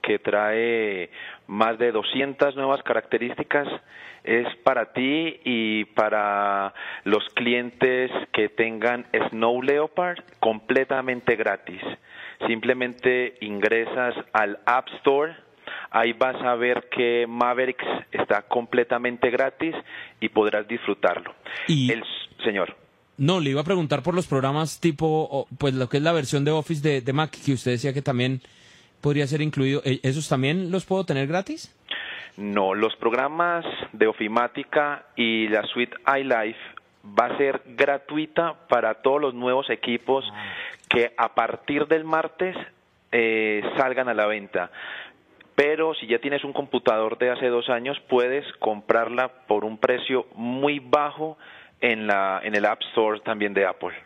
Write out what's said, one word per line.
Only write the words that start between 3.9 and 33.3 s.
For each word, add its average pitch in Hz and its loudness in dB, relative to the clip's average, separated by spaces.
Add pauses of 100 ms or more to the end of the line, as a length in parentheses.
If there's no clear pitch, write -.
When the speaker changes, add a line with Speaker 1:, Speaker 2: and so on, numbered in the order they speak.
Speaker 1:
es 117 2 (180)
para 123 2
ti 151 -2
y 110 0
para 101 0 (300)
los 101 2 (120)
clientes 123 0 (220)
que 107 2
tengan 113 -2 (240)
Snow 117 2
Leopard 156 0 (220)
completamente 127 0
gratis. 101 -4 (680)
Simplemente 123 0
ingresas 110 0 (180)
al 104 2
App 123 2 (100)
Store, 147 2 (540)
ahí 117 2
vas 127 2
a 123 2
ver 120 0
que 120 2
Mavericks 123 0 (260)
está 104 0
completamente 120 0
gratis 135 -2 (460)
y 110 -2
podrás 107 2
disfrutarlo. 92 -2 (340)
Speaker 2:
Y 131 4
Speaker 1:
El 113 -2
s-, - -12
señor. 98 0 (420)
Speaker 2:
No, 170 2
le 139 0
iba 139 0
a 151 -2
preguntar 156 0
por 170 0
los 180 0
programas 143 0
tipo, 160 2
o, 156 0 (120)
pues 139 0
lo 127 0
que 139 0
es 143 2
la 165 2
versión 143 0
de 151 2
Office 156 -2
de, 139 2
de 131 -2
Mac, 151 0 (140)
que 143 2
usted 123 0
decía 127 -2
que 139 -4
también 127 0 (640)
podría 147 2
ser 147 -2
incluido. 143 0
¿E-, 131 0
esos 139 0
también 156 0
los 180 -2
puedo 190 0
tener 139 0
gratis? 190 -6 (600)
Speaker 1:
No, 101 0
los 107 0
programas 156 0 (280)